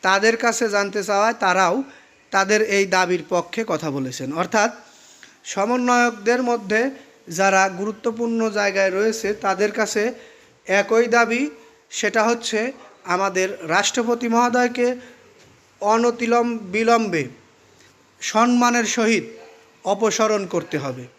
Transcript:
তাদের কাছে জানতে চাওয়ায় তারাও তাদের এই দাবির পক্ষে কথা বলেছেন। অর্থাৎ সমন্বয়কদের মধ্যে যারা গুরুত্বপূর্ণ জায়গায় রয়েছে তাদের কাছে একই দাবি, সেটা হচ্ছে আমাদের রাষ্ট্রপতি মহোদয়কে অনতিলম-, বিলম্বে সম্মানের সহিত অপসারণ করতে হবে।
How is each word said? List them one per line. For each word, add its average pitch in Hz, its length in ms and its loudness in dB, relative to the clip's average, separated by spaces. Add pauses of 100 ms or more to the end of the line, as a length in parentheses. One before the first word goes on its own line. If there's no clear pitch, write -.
তাদের 196 360 2
কাছে 226 320 0
জানতে 202 340 -2
চাওয়ায় 208 300 2
তারাও 190 500 2 (480)
তাদের 196 300 2
এই 202 240 2
দাবির 180 440 0
পক্ষে 180 380 -2
কথা 156 240 -2
বলেছেন। 135 420 -6
অর্থাৎ 208 380 0 (720)
সমন্বয়কদের 240 1000 0
মধ্যে 233 460 0 (380)
যারা 190 420 2
গুরুত্বপূর্ণ 220 800 -4
জায়গায় 196 400 0
রয়েছে 214 440 -2
তাদের 202 380 0
কাছে 220 420 -2 (520)
একই 202 420 2
দাবি, 233 420 2 (400)
সেটা 214 340 0
হচ্ছে 233 480 -2 (320)
আমাদের 185 460 -2 (120)
রাষ্ট্রপতি 226 640 -2
মহোদয়কে 247 680 0 (840)
অনতিলম-, 233 760 0
বিলম্বে 208 680 0 (920)
সম্মানের 240 640 2
সহিত 220 380 0 (600)
অপসারণ 214 640 0
করতে 165 320 -6
হবে। 131 300 -8 (120)